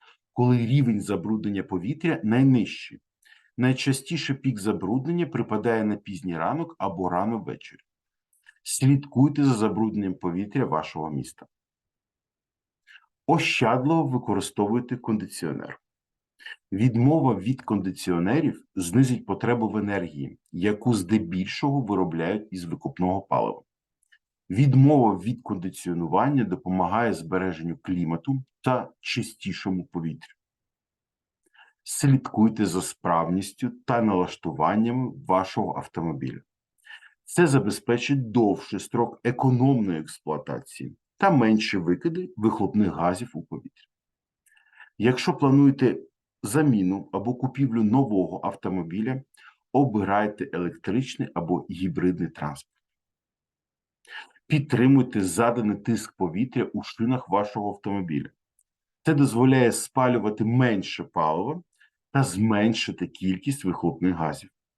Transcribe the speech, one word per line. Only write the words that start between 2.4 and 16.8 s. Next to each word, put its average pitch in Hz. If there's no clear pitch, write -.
Найчастіше 135
пік 131
забруднення 131
припадає 110
на 104
пізній 90
ранок 131
або 92
рано 101
ввечері. -
Слідкуйте 139
за 131
забрудненням 104
повітря 101
вашого 78
міста. -
Ощадливо 147
використовуйте 113
кондиціонер. 85
Відмова 123